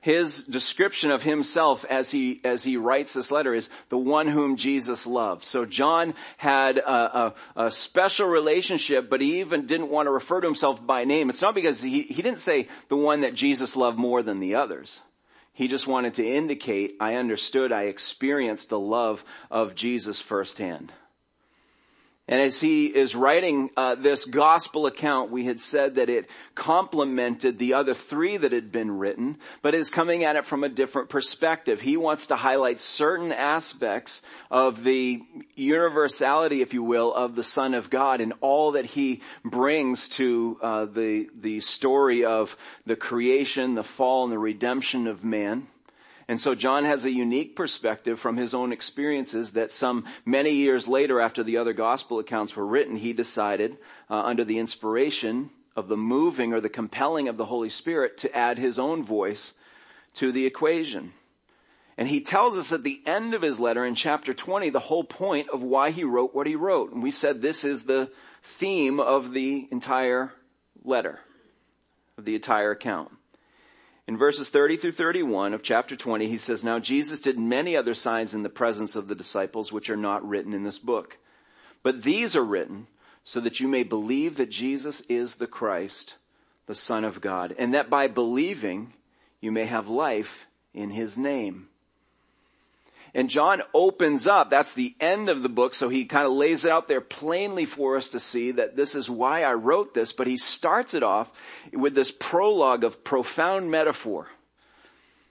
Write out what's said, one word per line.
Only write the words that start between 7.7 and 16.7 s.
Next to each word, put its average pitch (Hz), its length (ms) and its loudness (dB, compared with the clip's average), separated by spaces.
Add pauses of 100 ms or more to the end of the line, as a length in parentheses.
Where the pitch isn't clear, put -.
special 190 560 2
relationship, 156 840 2
but 131 100 4
he 156 200 2
even 156 260 -2
didn't 160 240 -2
want 147 160 2
to 139 60 2
refer 156 280 0
to 170 60 0
himself 135 380 0
by 123 200 2
name. 143 240 2
It's 123 140 -2
not 208 140 4
because 151 260 2
he, 131 200 0
he 147 200 -6
didn't 233 160 -2
say 143 300 0 (200)
the 143 80 0
one 147 260 2
that 123 120 0
Jesus 127 400 0
loved 120 240 2
more 123 240 2
than 104 160 -4
the 95 180 -2
others. 101 440 -4 (520)
He 127 160 -2
just 131 180 -2
wanted 123 280 0
to 113 140 0
indicate, 120 720 -2